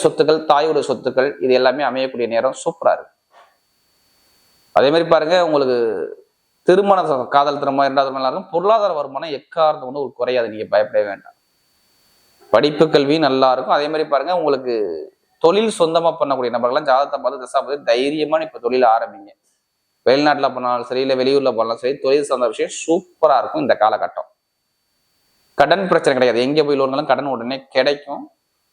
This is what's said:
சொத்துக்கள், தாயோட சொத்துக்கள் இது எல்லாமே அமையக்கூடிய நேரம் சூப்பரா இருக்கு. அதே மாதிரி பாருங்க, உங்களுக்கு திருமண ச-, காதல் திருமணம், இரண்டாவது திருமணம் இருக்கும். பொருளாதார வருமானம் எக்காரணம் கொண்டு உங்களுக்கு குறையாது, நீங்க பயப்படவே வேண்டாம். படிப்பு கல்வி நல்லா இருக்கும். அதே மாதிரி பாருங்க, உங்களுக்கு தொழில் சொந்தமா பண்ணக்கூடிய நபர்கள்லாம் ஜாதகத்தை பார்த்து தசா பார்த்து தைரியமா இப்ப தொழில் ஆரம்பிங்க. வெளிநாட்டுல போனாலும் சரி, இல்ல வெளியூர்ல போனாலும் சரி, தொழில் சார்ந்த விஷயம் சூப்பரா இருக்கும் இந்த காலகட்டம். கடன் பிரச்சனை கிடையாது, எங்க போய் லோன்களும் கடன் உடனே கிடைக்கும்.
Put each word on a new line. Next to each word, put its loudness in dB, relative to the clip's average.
சொத்துக்கள், 2
தாயோட 2
சொத்துக்கள் -2
இது 2
எல்லாமே 0
அமையக்கூடிய -4
நேரம் -2
சூப்பரா -2
இருக்கு. -20
அதே 4
மாதிரி 2
பாருங்க, 2
உங்களுக்கு 0
திருமண 4
ச-, 0
காதல் 2
திருமணம், 0
இரண்டாவது 0
திருமணம் -4
இருக்கும். -8
பொருளாதார 2
வருமானம் -8
எக்காரணம் -2
கொண்டு -8
உங்களுக்கு -8
குறையாது, 0
நீங்க -10
பயப்படவே 2
வேண்டாம். -16
படிப்பு 4
கல்வி 4
நல்லா 4
இருக்கும். 0
அதே -2
மாதிரி -2
பாருங்க, 0
உங்களுக்கு -2
தொழில் 2
சொந்தமா 2
பண்ணக்கூடிய -2
நபர்கள்லாம் -2
ஜாதகத்தை 0
பார்த்து -4
தசா -4
பார்த்து -8
தைரியமா 0
இப்ப -14
தொழில் 2
ஆரம்பிங்க. -4
வெளிநாட்டுல 2
போனாலும் -4
சரி, -2
இல்ல 0
வெளியூர்ல 2
போனாலும் -2
சரி, -2
தொழில் 2
சார்ந்த -2
விஷயம் -6
சூப்பரா 0
இருக்கும் -6
இந்த 2
காலகட்டம். -2
கடன் 2
பிரச்சனை 4
கிடையாது, 2
எங்க 2
போய் 2
லோன்களும் -2
கடன் -2
உடனே -8
கிடைக்கும். -2